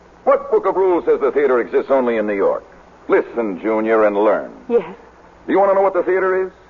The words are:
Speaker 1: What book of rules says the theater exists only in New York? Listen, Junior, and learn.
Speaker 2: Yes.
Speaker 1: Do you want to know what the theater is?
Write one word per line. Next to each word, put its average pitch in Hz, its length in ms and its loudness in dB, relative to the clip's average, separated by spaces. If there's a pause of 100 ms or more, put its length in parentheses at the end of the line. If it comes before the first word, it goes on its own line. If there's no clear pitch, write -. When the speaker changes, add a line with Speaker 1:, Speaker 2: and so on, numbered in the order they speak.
(240)
Speaker 1:
What - 260 0
book - 160 0
of 170 100 0
rules 185 280 0
says 143 160 2
the 131 100 0
theater 131 300 2
exists 120 300 -2
only 123 260 0
in 107 100 -2
New 104 80 -2
York? 92 300 -2 (440)
Listen, 113 520 -2
Junior, 110 460 0
and 101 100 0
learn. 101 360 0 (160)
Speaker 2:
Yes. 196 280 -2 (500)
Speaker 1:
Do - 60 -4
you 190 60 2
want 196 120 2
to 190 40 2
know 196 80 2
what 190 120 0
the 175 80 0
theater 185 440 -2
is? 185 60 -12 (160)